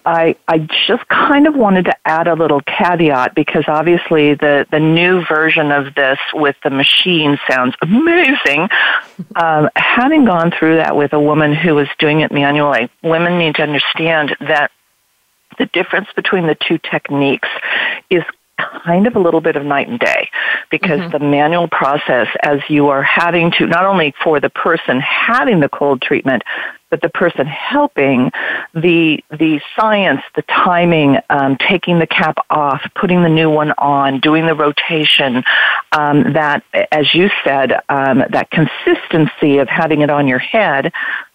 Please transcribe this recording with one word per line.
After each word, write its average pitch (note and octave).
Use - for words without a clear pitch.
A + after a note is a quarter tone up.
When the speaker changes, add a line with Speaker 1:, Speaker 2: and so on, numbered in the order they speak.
Speaker 1:
I, E3
I D#3+
just -
kind D4
of D#4
wanted G3
to F#3+
add D#3+
a E3+
little D#3
caveat E3
because D#3
obviously D#3+
the, C#3+
the D3+
new E3+
version D#3
of C#3
this C3+
with C#3+
the D3
machine C#3+
sounds B2+
amazing. B3
Speaker 2:
<laughs> -
Speaker 1:
Um, D#3+
having C4+
gone F3
through D#3+
that D#3
with C#3+
a D3+
woman D3
who D#3
was C#3+
doing D#3
it D3+
manually, C#3+
women E3+
need D#3+
to E3
understand D3+
that D3
the C4
difference F3+
between F#3
the D3+
two -
techniques -
is E3
kind F3
of A#3+
a G#3
little E3
bit D#3+
of C#3+
night C#3+
and A#2+
day -
because D#3+
Speaker 3:
Mm-hmm. E3+
Speaker 1:
the D3+
manual D3+
process, C#3
as D3
you D3
are C#3
having E3+
to, -
not E3+
only F3+
for D#3
the C#3
person -
having A#3+
the C#3
cold C#3+
treatment, C3
but D#3+
the F3
person E3
helping, D3
the, E3
the D3+
science, G3+
the D3+
timing, E3+
um, C3+
taking F3
the D#3+
cap D#3+
off, D3
putting F3+
the E3+
new D#3+
one D3+
on, C#3
doing D#3
the E3
rotation, D3
um, D3
that, D3+
as D3
you F#3
said, C3+
um, C3+
that -
consistency D#3
of C#3
having D#3
it D3
on C#3+
your B2+
head E3+